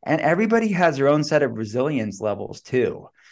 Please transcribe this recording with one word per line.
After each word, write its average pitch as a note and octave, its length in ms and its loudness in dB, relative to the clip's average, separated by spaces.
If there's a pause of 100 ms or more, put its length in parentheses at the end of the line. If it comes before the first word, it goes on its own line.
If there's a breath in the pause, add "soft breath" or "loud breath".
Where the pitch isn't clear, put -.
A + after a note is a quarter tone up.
And D3+ 160 -2
everybody G#3+ 540 2
has E3+ 240 2
their C#3 100 2
own D3 160 4
set D3+ 180 2
of A#2+ 140 0
resilience A2 640 -4
levels G#2 400 -6
too. - 480 -2 (240 soft breath)